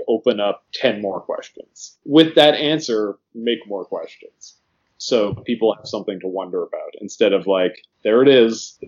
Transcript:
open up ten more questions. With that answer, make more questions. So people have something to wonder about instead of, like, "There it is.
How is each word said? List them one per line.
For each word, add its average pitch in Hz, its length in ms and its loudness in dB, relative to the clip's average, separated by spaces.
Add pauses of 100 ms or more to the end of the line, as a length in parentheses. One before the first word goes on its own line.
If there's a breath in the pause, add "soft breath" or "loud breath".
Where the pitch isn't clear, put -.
open 113 320 0
up 101 240 -4 (100)
ten 107 300 -2
more 92 180 -4
questions. - 840 -14
With 160 300 4
that 151 220 6
answer, 120 640 -2 (160)
make 117 320 -6
more 98 180 -8
questions. - 680 -14 (460)
So 104 320 0 (120)
people 113 300 0
have - 120 -20
something 98 320 -8
to 92 80 -8
wonder 92 360 -6
about 80 360 -12
instead 104 320 0
of, 92 160 0
like, 92 380 -2 (180)
"There 110 180 4
it 135 60 6
is. 117 500 4 (100)